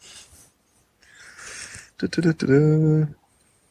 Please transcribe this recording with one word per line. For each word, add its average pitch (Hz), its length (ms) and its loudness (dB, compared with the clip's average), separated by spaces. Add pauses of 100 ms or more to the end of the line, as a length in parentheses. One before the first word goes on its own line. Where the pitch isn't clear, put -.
(2000)
Dü, - 80 -2
dü, 165 140 -2
dü, 165 120 2
dü, - 120 -4
dü. 156 600 4 (640)